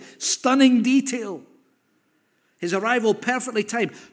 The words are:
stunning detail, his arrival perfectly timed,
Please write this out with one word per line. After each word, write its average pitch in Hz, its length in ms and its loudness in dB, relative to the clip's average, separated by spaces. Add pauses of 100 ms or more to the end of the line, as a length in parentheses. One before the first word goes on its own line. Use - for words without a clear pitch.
(180)
stunning 254 680 2
detail, 247 600 -2 (1120)
his 175 160 -6
arrival 220 400 0
perfectly 233 500 -4
timed, 214 300 -4 (200)